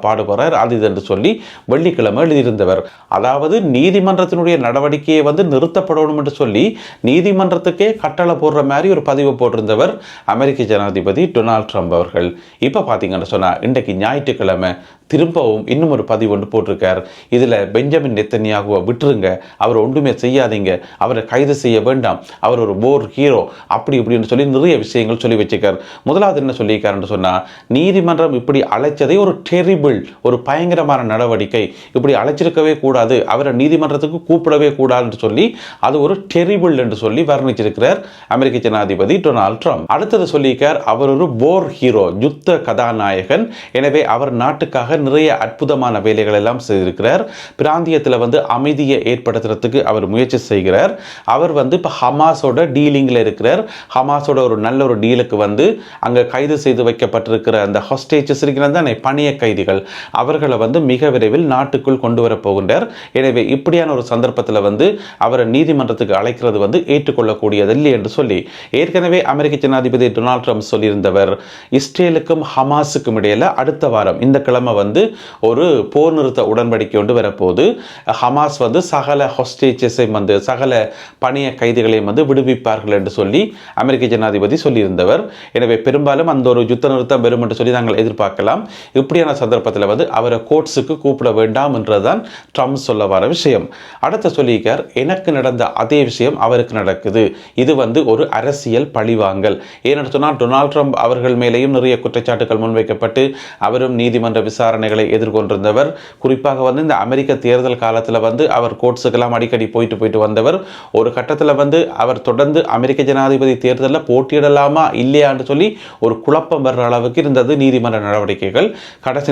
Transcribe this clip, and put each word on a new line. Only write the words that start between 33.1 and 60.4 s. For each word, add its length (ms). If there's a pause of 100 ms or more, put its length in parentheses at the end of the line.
அவரை 280
நீதிமன்றத்துக்கு 720
கூப்பிடவே 520
கூடாதுன்னு 460
சொல்லி 220 (320)
அது 220
ஒரு 320
டெரிபிள் 440
என்று 180
சொல்லி 280
வர்ணிச்சிருக்கிறார் 800 (260)
அமெரிக்க 300
ஜனாதிபதி 600
டொனால்ட் 480
ட்ரம்ப். 220
அடுத்தது 440
சொல்லியிருக்கார், 500
அவர் 280
ஒரு 200
போர் 400
ஹீரோ, 380 (120)
யுத்த 420
கதாநாயகன், 840 (240)
எனவே 340
அவர் 280
நாட்டுக்காக 720
நிறைய 340
அற்புதமான 640
வேலைகள் 340
எல்லாம் 340
செய்திருக்கிறார், 560 (340)
பிராந்தியத்துல 600
வந்து 200 (100)
அமைதியை 540
ஏற்படுத்துறதுக்கு 840
அவர் 240
முயற்சி 300
செய்கிறார். 540 (320)
அவர் 280
வந்து 240
இப்ப 160 (100)
ஹமாஸோட 720
டீலிங்ல 460
இருக்கிறார். 440 (320)
ஹமாஸோட 520
ஒரு 100
நல்ல 260
ஒரு 160
டீலுக்கு 360
வந்து 300 (340)
அங்க 260
கைது 320
செய்து 260
வைக்கப்பட்டிருக்கிற 800
அந்த 280
ஹாஸ்டேஜஸ் 540
இருக்கிறது 300
தானே, 220
பணிய 400
கைதிகள், 460 (300)
அவர்களை 460